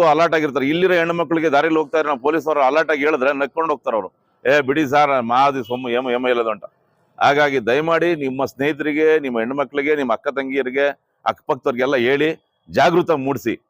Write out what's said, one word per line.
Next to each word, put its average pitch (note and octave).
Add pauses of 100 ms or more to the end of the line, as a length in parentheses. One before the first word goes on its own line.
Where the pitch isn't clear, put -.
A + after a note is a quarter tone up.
ಅಲರ್ಟ್ D#3+
ಆಗಿರ್ತಾರೆ. C#3
ಇಲ್ಲಿರೋ F3+
ಹೆಣ್ಣು E3+
ಮಕ್ಕಳಿಗೆ E3
ದಾರಿಲಿ D#3
ಹೋಗ್ತಾ D#3
ಇರೋ D3+
ನಮ್ಮ C3
ಪೊಲೀಸ್ನವರು D3
ಅಲರ್ಟ್ D3
ಆಗಿ D3+
ಹೇಳಿದ್ರೆ C#3+
ನಕ್ಕೊಂಡು C#3+
ಹೋಗ್ತಾರೆ B2+
ಅವರು. F#2+ (360)
"ಏ C3
ಬಿಡಿ C#3+
ಸರ್, C#3+
ಮಾದಿ C3
ಸೊಮ್ಮು B2+
ಏಮ, B2+
ಏಮ B2
ಇಲ್ಲದು" A#2+
ಅಂತ. G#2 (520)
ಹಾಗಾಗಿ C#3
ದಯಮಾಡಿ D#3+
ನಿಮ್ಮ C3+
ಸ್ನೇಹಿತರಿಗೆ, D3 (120)
ನಿಮ್ಮ C3
ಹೆಣ್ಮಕ್ಳಿಗೆ, C#3
ನಿಮ್ಮ C3+
ಅಕ್ಕ A2
ತಂಗಿಯರಿಗೆ, C3+ (380)
ಅಕ್ಕಪಕ್ಕದವ್ರಿಗೆಲ್ಲ B2+
ಹೇಳಿ C#3 (400)
ಜಾಗೃತ E3+
ಮೂಡಿಸಿ. C3 (160)